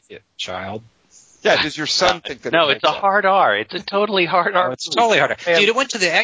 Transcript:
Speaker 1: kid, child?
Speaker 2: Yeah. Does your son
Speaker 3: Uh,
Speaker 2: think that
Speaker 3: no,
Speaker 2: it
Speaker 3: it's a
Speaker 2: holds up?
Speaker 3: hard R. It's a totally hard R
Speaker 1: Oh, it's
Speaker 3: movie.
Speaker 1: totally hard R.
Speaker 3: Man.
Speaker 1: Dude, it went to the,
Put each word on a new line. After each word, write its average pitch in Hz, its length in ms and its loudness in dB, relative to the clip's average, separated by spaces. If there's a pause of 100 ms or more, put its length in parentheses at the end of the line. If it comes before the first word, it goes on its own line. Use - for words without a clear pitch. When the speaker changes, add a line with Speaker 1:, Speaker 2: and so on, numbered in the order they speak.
Speaker 1:
kid, - 140 -20 (140)
child? 95 460 -10 (600)
Speaker 2:
Yeah. - 180 2
Does 151 160 -6
your 151 120 -6
son 180 360 0
Speaker 3:
Uh, - 40 -12
Speaker 2:
think 127 140 -12
that 123 100 -4
Speaker 3:
no, 160 160 2
Speaker 2:
it 135 80 2
Speaker 3:
it's - 80 -6
a 160 40 4
Speaker 2:
holds 151 100 0
up? - 20 -10
Speaker 3:
hard 196 260 2
R. 175 300 4
It's 110 180 -4
a 180 60 -6
totally 196 460 0
hard 175 280 0
R 180 140 2
Speaker 1:
Oh, 127 40 -4
it's - 160 -10
Speaker 3:
movie. 156 80 -6
Speaker 1:
totally 220 220 4
hard 135 140 2
R. 107 120 -4
Speaker 3:
Man. 170 160 2
Speaker 1:
Dude, 151 100 4
it 226 40 -2
went 262 160 -2
to 233 80 -8
the, 185 80 0 (180)